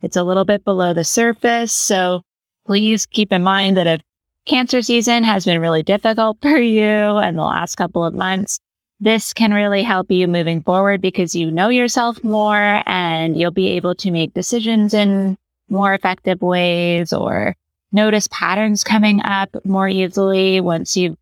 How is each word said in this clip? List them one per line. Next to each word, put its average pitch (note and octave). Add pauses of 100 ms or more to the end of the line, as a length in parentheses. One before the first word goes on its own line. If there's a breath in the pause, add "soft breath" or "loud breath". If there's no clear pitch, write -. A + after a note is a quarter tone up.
It's -
a F3+
little F#3
bit G3+
below F3+
the E3
surface, A#3
so F3+ (420)
please G#3+
keep G#3+
in F3+
mind F#3+
that E3+
if E3 (460)
Cancer B3+
season A#3
has G3+
been E3+
really E3
difficult A3
<laughs> -
for D4
you G#3+
in F3+
the D#3+
last D#3+
couple F3
of E3
months, F#3 (400)
this G#3+
can A3
really G3+
help F#3+
you F3+
moving E3
forward F#3+
because F#3
you E3
know F3
yourself A#3+
more G#3
and E3
you'll E3+
be F#3
able F3+
to F#3
make E3
decisions A3
in G3 (320)
more G3
effective F#3
ways F3
or - (340)
notice G#3+
patterns G3+
coming G#3
up G3 (160)
more F#3+
easily F#3+
once E3+
you've F3